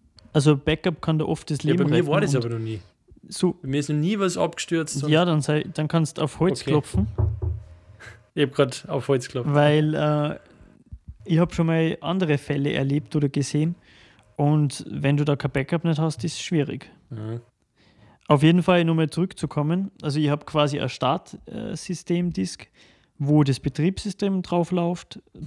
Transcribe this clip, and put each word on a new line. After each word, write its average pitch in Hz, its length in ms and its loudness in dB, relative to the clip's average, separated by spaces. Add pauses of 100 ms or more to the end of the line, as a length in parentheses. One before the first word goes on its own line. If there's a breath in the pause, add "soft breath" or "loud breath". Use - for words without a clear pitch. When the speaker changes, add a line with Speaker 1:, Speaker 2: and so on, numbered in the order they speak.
(320)
Speaker 1:
Also 147 240 6
Backup 156 460 -2
kann 160 180 0
da 156 60 -2
oft - 260 -4
das 143 120 -4
Speaker 2:
Ja, 147 80 2
Speaker 1:
Leben 135 180 2
Speaker 2:
bei - 80 4
mir - 100 2
war 156 140 2
Speaker 1:
retten - 60 2
Speaker 2:
das 143 80 2
Speaker 1:
und 120 100 0
Speaker 2:
aber 117 100 -6
noch 113 80 -6
nie. 110 160 -6 (480)
Speaker 1:
so - 340 -2
Speaker 2:
Bei 139 60 -10
mir 139 120 0
ist 143 100 -4
noch 151 80 0
nie 185 200 0
was 190 200 -2
abgestürzt 165 680 -2
und 151 60 0
Speaker 1:
Ja, 156 160 6
dann 156 160 2
sei, 151 320 0
dann 156 160 -4
kannst 165 300 0
du - 20 -4
auf - 180 -2
Holz 160 220 0
Speaker 2:
Okay. - 100 -2
Speaker 1:
klopfen. - 360 0 (1300 loud breath)
Speaker 2:
Ich 151 100 0
hab 127 100 0
grad 135 340 0
auf 147 220 -4
Holz 131 160 0
geklopft. 135 280 -4
Speaker 1:
Weil, 151 400 4
äh, 147 460 0 (840)
ich 165 140 2
hab 170 140 2
schon 165 140 0
mal 165 320 0
andere 165 380 0
Fälle 143 340 -2
erlebt 139 460 -2
oder 147 100 2
gesehen 147 480 -2 (600 soft breath)
und 147 520 2
wenn 143 280 0
du 147 80 0
da 147 100 2
kein 135 160 -4
Backup 147 320 -2
nicht 160 160 0
hast, 160 240 -2
ist 165 120 -6
es - 60 -10
schwierig. - 480 -2 (200)
Speaker 2:
Mhm. 113 320 -10 (880 soft breath)
Speaker 1:
Auf 147 120 6
jeden 170 220 6
Fall, 175 220 4
nur 165 100 2
mal 160 140 2
zurückzukommen, 165 840 -4 (100)
also 147 160 -4
ich 151 120 2
hab 147 160 -2
quasi 147 340 0
ein - 80 -2
Start-, - 580 -4
äh, - 300 -8
System-Disk, 175 960 -6 (480 soft breath)
wo 147 280 4
das 135 160 0
Betriebssystem 190 800 -2
drauf 175 300 -2
läuft. 175 500 -4 (260)